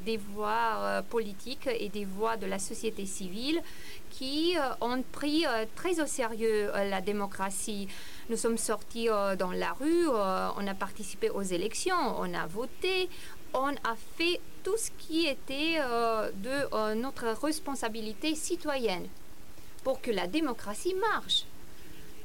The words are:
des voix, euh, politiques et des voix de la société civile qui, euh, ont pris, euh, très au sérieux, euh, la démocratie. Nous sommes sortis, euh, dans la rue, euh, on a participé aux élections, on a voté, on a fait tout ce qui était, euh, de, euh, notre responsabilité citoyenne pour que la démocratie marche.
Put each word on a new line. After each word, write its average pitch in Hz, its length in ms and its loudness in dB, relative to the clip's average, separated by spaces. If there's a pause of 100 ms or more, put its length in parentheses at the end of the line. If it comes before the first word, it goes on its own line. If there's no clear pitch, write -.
des 226 120 0
voix, 208 600 0
euh, 196 260 0
politiques 220 640 -2
et 220 220 0
des 208 160 -2
voix 208 320 0
de 196 100 -4
la 190 140 0
société 214 440 -4
civile 214 560 -2 (500)
qui, 311 460 0
euh, 269 240 2
ont 247 220 2
pris, 294 420 2
euh, 226 200 2 (100)
très 339 260 0
au 294 60 4
sérieux, 220 640 2
euh, 202 160 2
la 190 120 2
démocratie. 196 880 0 (400)
Nous 226 80 0
sommes 226 220 2
sortis, 226 500 0
euh, 202 260 4
dans 190 160 0
la 180 220 0
rue, 320 360 4
euh, 190 480 4
on 202 120 -2
a 196 60 0
participé 208 560 -2
aux 196 120 0
élections, 196 540 0 (240)
on 180 120 0
a 175 140 0
voté, 359 640 0 (460)
on 269 160 2
a 226 260 0 (200)
fait 339 240 2 (220)
tout 381 160 2
ce - 140 -2
qui 330 340 0
était, 294 540 0
euh, 233 500 2
de, 254 420 0
euh, 214 220 2
notre 247 320 0
responsabilité 233 1120 0
citoyenne 254 720 0 (720)
pour - 180 0
que 240 120 0
la 180 160 2
démocratie 254 680 0
marche. 381 480 2 (840)